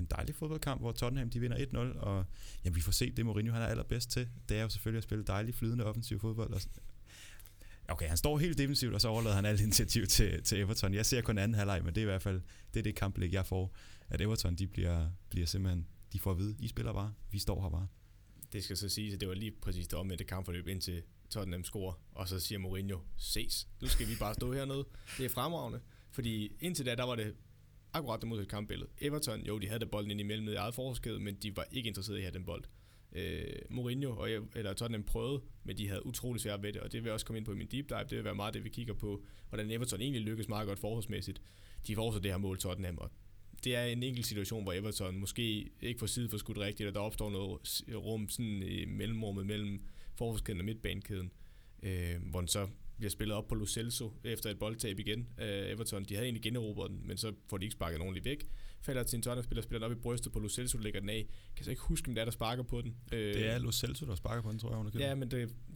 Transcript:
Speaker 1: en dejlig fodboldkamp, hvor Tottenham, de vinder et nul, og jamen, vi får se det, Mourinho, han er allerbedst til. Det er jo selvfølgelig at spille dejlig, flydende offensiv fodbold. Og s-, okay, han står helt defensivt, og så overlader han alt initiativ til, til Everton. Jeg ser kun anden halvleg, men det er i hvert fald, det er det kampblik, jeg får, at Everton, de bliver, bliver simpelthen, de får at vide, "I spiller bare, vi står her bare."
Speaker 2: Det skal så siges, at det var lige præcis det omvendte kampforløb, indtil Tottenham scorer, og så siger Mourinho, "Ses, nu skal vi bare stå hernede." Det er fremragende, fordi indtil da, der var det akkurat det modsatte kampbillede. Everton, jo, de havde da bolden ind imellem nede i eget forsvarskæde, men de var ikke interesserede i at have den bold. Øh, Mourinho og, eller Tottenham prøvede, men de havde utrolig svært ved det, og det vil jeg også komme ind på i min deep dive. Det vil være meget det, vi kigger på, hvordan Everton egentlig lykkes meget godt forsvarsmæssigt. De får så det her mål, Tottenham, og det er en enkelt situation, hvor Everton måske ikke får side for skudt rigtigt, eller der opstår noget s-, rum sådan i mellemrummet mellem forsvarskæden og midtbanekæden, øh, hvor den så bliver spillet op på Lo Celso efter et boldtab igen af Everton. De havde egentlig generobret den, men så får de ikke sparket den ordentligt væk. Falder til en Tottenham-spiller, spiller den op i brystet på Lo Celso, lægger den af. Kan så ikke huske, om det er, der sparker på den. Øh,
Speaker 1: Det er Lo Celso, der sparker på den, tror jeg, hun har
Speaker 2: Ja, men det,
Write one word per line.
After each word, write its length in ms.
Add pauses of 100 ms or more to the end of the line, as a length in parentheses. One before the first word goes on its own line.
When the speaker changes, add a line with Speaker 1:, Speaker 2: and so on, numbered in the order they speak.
Speaker 1:
en 100
dejlig 240
fodboldkamp, 460
hvor 120
Tottenham, 380
de 100
vinder 160
et 160
nul, 240
og 280 (400)
jamen, 120
vi 40
får 120
se 180
det, 160
Mourinho, 260
han 100
er 40
allerbedst 440
til. 180 (200)
Det 80
er 60
jo 60
selvfølgelig 300
at 60
spille 200
dejlig, 300
flydende 300
offensiv 360
fodbold. 320
Og 80
s-, 80 (1200)
okay, 200
han 80
står 220
helt 200
defensivt, 360
og 60
så 80
overlader 280
han 80
alt 160
initiativ 460
til, 360
til 180
Everton. 340
Jeg 120
ser 140
kun 180
anden 160
halvleg, 300
men 100
det 60
er 40
i 60
hvert 120
fald, 180 (340)
det 60
er 40
det 100
kampblik, 380
jeg 140
får, 300 (320)
at 120
Everton, 340
de 120
bliver, 420 (220)
bliver 160
simpelthen, 400 (260)
de 60
får 120
at 80
vide, 200
"I 100
spiller 240
bare, 200 (180)
vi 80
står 240
her 80
bare." 160 (640)
Speaker 2:
Det 120
skal 120
så 120
siges, 260
at 60
det 80
var 60
lige 160 (120)
præcis 260
det 100
omvendte 260
kampforløb, 440
indtil 340 (280)
Tottenham 340
scorer, 360 (120)
og 160
så 120
siger 180
Mourinho, 400 (180)
"Ses, 520 (140)
nu 60
skal 200
vi 120
bare 140
stå 180
hernede." 320 (340)
Det 60
er 40
fremragende, 520 (300)
fordi 500
indtil 260
da, 80
der 100
var 100
det 200 (580)
akkurat 280
det 80
modsatte 220
kampbillede. 380 (100)
Everton, 480
jo, 120
de 80
havde 140
da 40
bolden 260
ind 100
imellem 240
nede 100
i 40
eget 160
forsvarskæde, 460
men 140
de 220
var 160
ikke 160
interesserede 320
i 20
at 40
have 120
den 60
bold. 200 (480)
Øh, 320 (260)
Mourinho 460
og, 140
eller 420
Tottenham 320
prøvede, 380 (220)
men 140
de 100
havde 180
utrolig 360
svært 200
ved 100
det, 100
og 100
det 100
vil 60
jeg 60
også 120
komme 120
ind 80
på 60
i 40
min 100
deep 220
dive. 100
Det 180
vil 80
være 100
meget 200
det, 100
vi 40
kigger 260
på, 300 (240)
hvordan 220
Everton 300
egentlig 220
lykkes 260
meget 180
godt 120
forsvarsmæssigt. 640 (440)
De 80
får 180
så 60
det 120
her 80
mål, 200
Tottenham, 400
og 120 (540)
det 120
er 80
en 180
enkelt 240
situation, 360
hvor 100
Everton 440
måske 540 (100)
ikke 200
får 60
side 220
for 100
skudt 200
rigtigt, 220
eller 120
der 80
opstår 300
noget 380
s-, 160 (100)
rum 340
sådan 340
i 220
mellemrummet 640
mellem 380 (300)
forsvarskæden 460
og 40
midtbanekæden, 680 (520)
øh, 340 (140)
hvor 100
den 80
så 200 (300)
bliver 120
spillet 260
op 120
på 60
Lo 120
Celso 460 (120)
efter 260
et 80
boldtab 400
igen 380
af 360
Everton. 320
De 100
havde 120
egentlig 160
generobret 480
den, 160
men 100
så 160 (160)
får 100
de 60
ikke 80
sparket 220
den 80
ordentligt 220
væk. 220 (340)
Falder 220
til 140
en 60
Tottenham-spiller, 400
spiller 160 (100)
den 40
op 60
i 20
brystet 320
på 60
Lo 100
Celso, 300
lægger 220
den 80
af. 180 (300)
Kan 80
så 60
ikke 120
huske, 260
om 60
det 60
er, 40
der 80
sparker 300
på 200
den. 140 (160)
Øh, 220
Speaker 1:
Det 120
er 120
Lo 140
Celso, 340
der 80
sparker 280
på 80
den, 80
tror 120
jeg, 60
hun 160
har 80
Speaker 2:
Ja, 140
men 160
det, 240 (220)